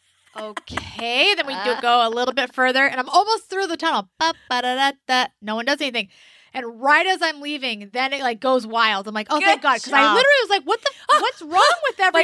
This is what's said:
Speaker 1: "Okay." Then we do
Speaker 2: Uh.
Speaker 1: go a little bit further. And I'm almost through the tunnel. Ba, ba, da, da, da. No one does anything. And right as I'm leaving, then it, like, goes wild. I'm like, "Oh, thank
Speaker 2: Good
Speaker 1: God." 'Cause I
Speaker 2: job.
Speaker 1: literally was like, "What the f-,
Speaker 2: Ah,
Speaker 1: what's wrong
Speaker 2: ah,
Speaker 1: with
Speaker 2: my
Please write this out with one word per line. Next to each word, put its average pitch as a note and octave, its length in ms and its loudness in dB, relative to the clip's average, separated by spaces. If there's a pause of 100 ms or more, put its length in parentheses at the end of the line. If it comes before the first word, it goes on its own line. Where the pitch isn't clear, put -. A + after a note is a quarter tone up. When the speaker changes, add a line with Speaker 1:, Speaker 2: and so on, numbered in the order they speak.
(380)
Speaker 1:
"Okay." A#3 960 -2
Then E4 120 -4
we C4+ 80 -8
do G3+ 160 -4
Speaker 2:
Uh. A#3 100 -4
Speaker 1:
go A#3+ 260 2
a A3+ 40 -2
little B3 240 -2
bit B3+ 200 -4
further. B3+ 320 2
And C4 140 -2
I'm D4 80 -4
almost G4+ 400 2
through F#4+ 200 -4
the E4 100 -6
tunnel. C4+ 320 -2 (100)
Ba, E4 140 0 (160)
ba, B3 100 -2
da, B3 140 -2
da, C4+ 180 0 (160)
da. B3+ 180 2 (140)
No G#3 140 -6
one A3+ 100 -4
does C#4+ 160 0
anything. A#3+ 300 -6 (440)
And A#3 280 -10
right D4+ 240 4
as F#4+ 160 0
I'm D#4 180 -2
leaving, B3+ 540 -8
then C4 180 -2
it, C#4 80 -6
like, A#3+ 180 -4
goes B3+ 280 0
wild. A3 420 0
I'm G#3+ 60 -10
like, G#3+ 160 -6
"Oh, D4+ 100 0
thank F#4 220 2
Speaker 2:
Good - 0 -
Speaker 1:
God." B3+ 200 2
'Cause C4 80 -12
I C#4 120 4
Speaker 2:
job. A3 140 4
Speaker 1:
literally C#5 260 6
was F#4+ 80 -2
like, G4 140 0
"What G#4 180 -2
the C#5+ 100 -2
f-, - 180 -20
Speaker 2:
Ah, G4+ 120 6
Speaker 1:
what's B4 180 -4
wrong E4+ 260 0
Speaker 2:
ah, E5+ 180 2
Speaker 1:
with C5 140 -4
Speaker 2:
my F4+ 260 2